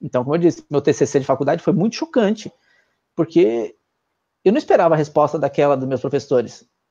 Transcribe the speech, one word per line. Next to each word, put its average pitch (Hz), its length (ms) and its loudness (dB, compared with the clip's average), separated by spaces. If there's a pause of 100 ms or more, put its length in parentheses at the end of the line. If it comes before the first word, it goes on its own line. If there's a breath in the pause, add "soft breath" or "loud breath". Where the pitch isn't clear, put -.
Então, 127 220 -4
como 143 120 -2
eu 175 40 -2
disse, 170 300 0
meu 143 120 0
T 147 100 2
C 135 140 0
C 135 140 -2
de 131 60 -2
faculdade 143 360 -2
foi - 120 0
muito 196 220 -2
chocante, 214 560 -2 (640)
porque 185 600 0 (680)
eu 190 80 4
não 254 60 0
esperava 196 380 2
a - 20 2
resposta 151 400 0
daquela 143 400 0
dos 131 100 -6
meus 131 140 -4
professores, 127 680 -4 (240)